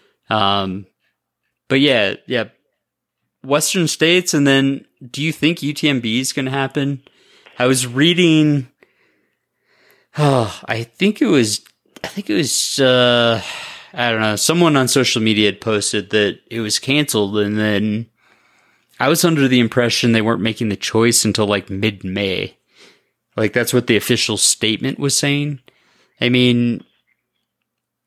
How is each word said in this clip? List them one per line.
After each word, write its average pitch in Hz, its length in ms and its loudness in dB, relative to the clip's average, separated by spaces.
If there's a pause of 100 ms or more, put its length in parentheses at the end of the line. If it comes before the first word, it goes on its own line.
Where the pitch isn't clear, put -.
(280)
Um, 98 580 -2 (840)
but 135 120 0
yeah, 117 360 2 (100)
yeah, 113 220 -4 (960)
Western 151 460 0
States. 175 460 0
And 143 120 2
then 135 380 2 (260)
do 135 120 -8
you 160 100 -2
think 165 300 -2
U 147 100 -4
T 147 160 -2
M 135 120 0
B 117 200 -2
is 135 140 -4
gonna 131 160 -6
happen? 139 520 -4 (560)
I 123 80 0
was 127 200 0
reading, 151 840 2 (720)
<sighs> - 760 -20
oh, 131 480 2
I 113 180 -4
think 202 380 0
it 277 40 2
was, 123 360 2 (420)
I - 40 -8
think 196 220 -10
it - 40 -2
was, - 440 -2
uh, 120 640 4 (540)
I 120 180 -2
don't 110 80 0
know, 107 160 0
someone 160 400 2
on 131 100 2
social 120 360 0
media 107 240 2
had 98 160 -2
posted 104 480 -2
that 104 280 0 (120)
it 117 100 -6
was 107 180 -4
canceled, 117 600 -2
and 104 200 0
then 107 500 -2 (920)
I 127 80 0
was 165 160 2
under 151 240 4
the 127 120 4
impression 117 520 0
they 113 100 2
weren't 110 180 -2
making 110 280 -4
the 98 80 -4
choice 113 480 0
until, 107 220 0
like, 101 220 -2
mid-May. 98 880 -4 (800)
Like, 110 160 -2
that's 120 220 -2
what 123 140 0
the 117 80 4
official 110 400 -2
statement - 640 -2
was 139 180 -2
saying. 143 400 -2 (600)
I 123 80 0
mean, 120 560 2 (1200)